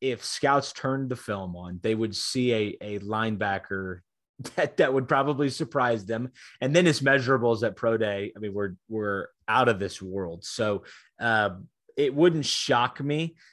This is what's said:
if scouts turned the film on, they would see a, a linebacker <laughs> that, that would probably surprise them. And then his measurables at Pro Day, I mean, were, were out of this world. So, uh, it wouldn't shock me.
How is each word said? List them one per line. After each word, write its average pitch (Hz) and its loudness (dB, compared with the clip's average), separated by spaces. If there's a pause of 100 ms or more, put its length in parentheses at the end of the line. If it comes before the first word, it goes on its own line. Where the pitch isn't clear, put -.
if 127 -4
scouts 139 0
turned 135 -4
the 123 -4
film 95 -6
on, 90 -10
they 110 2
would 110 -2
see 123 0
a, 107 0
a 104 -6
linebacker 98 -4 (240)
<laughs> - -16
that, 151 -2
that 139 4
would 131 0
probably 139 2
surprise 123 -2
them. 113 -4 (300)
And 135 2
then 180 6
his 156 4
measurables 123 4
at 104 0
Pro 113 2
Day, 101 -2
I 101 -16
mean, 104 -6
were, 98 -4 (140)
were 104 -4 (180)
out 123 4
of 101 2
this 98 -6
world. 92 -8
So, 107 -2 (360)
uh, 107 2 (460)
it 139 2
wouldn't 160 4
shock - 0
me. 151 -4 (180)